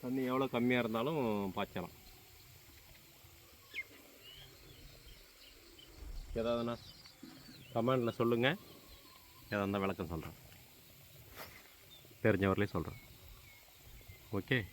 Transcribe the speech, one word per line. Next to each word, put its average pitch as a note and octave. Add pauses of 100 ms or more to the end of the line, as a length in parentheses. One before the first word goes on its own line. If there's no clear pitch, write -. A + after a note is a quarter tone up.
தண்ணி C3
எவ்வளோ C3
கம்மியா B2
இருந்தாலும் A#2+ (360)
பாய்ச்சலாம். F#2+ (4000)
ஏதாவதுன்னா A#2 (1000)
கமெண்ட்ல A#2
சொல்லுங்க. A#2 (1000)
ஏதா G#2
இருந்தா G2+
விளக்கம் F#2+
சொல்றேன். E2 (1900)
தெரிஞ்ச G2
வரலையும் G2
சொல்றேன். E2+ (1300)
ஓகே. A2+ (140)